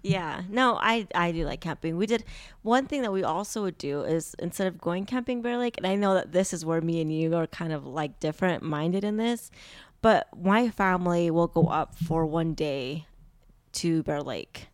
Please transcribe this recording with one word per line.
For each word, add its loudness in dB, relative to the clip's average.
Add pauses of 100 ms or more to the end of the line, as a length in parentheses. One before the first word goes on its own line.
Yeah, -2
no, 2
I, 2
I 2
do -2
like -6
camping. -4
We 2
did, 0 (360)
one 2
thing -2
that 0
we 0
also -2
would -4
do -4
is -2
instead -2
of -4
going -4
camping -4
Bear -2
Lake, -2
and -2
I 2
know 4
that 2
this 2
is -6
where 0
me 0
and -2
you 0
are 0
kind -6
of, -6
like, -6
different 0
minded -2
in -2
this, -2 (520)
but 6 (100)
my 4
family 2
will 4
go 4
up -2
for 0
one 0
day -4 (680)
to 0
Bear -2
Lake. -10